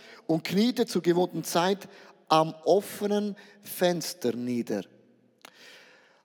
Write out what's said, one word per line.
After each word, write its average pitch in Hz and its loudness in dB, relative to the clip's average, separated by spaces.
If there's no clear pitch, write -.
und 160 0
kniete 220 0
zur 175 -4
gewohnten 170 2
Zeit 185 0
am 160 4
offenen 202 0
Fenster 165 -2
nieder. 120 -4